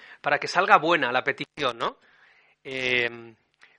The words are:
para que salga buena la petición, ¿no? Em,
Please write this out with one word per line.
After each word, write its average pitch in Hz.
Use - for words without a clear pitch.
para 143
que 147
salga 190
buena 156
la 123
petición, 135
¿no? 170
Em, 120